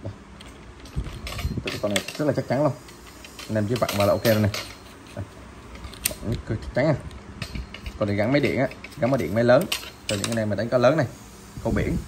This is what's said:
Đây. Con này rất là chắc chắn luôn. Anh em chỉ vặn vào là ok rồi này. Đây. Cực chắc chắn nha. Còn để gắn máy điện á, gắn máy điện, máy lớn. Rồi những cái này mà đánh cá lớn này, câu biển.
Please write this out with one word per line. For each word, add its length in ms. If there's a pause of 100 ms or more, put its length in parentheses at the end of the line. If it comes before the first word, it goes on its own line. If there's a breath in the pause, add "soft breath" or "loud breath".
Đây. 100 (1700)
Con 120
này 100 (140)
rất 80
là 80
chắc 140
chắn 160
luôn. 100 (760)
Anh 80
em 120
chỉ 60
vặn 220
vào 100
là 60
ok 100
rồi 180
này. 100 (640)
Đây. 100 (1200)
Cực 160
chắc 120
chắn 120
nha. 100 (1040)
Còn 80
để 80
gắn 160
máy 100
điện 180
á, 80 (320)
gắn 120
máy 60
điện, 180
máy 80
lớn. 220 (420)
Rồi 120
những 80
cái 80
này 100
mà 100
đánh 140
cá 80
lớn 200
này, 80 (580)
câu 120
biển. 200 (120)